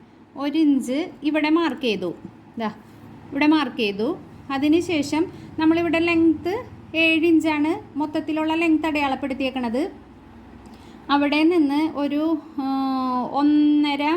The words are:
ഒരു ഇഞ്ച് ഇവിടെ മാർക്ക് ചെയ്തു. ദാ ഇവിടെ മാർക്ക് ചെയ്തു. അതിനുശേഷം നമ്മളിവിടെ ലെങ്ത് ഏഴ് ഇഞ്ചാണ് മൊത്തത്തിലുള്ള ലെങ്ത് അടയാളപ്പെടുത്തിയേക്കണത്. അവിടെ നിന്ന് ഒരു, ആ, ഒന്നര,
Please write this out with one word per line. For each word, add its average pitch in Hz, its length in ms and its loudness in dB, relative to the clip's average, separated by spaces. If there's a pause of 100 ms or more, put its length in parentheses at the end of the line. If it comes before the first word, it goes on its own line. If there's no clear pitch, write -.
(440)
ഒരു 294 220 -2
ഇഞ്ച് 262 340 0 (300)
ഇവിടെ 302 300 0
മാർക്ക് 269 300 -2
ചെയ്തു. 185 220 -2 (520)
ദാ 208 80 -4 (600)
ഇവിടെ 285 240 0
മാർക്ക് 247 300 -2
ചെയ്തു. 202 240 -2 (480)
അതിനുശേഷം 302 680 0 (380)
നമ്മളിവിടെ 330 480 2
ലെങ്ത് 330 440 2 (520)
ഏഴ് 320 260 2
ഇഞ്ചാണ് 311 420 2 (280)
മൊത്തത്തിലുള്ള 311 520 -2 (120)
ലെങ്ത് 320 260 2
അടയാളപ്പെടുത്തിയേക്കണത്. 262 880 -2 (1300)
അവിടെ 285 260 2 (120)
നിന്ന് 285 280 2 (220)
ഒരു, 285 220 -2 (400)
ആ, - 20 -4 (760)
ഒന്നര, 294 640 2 (140)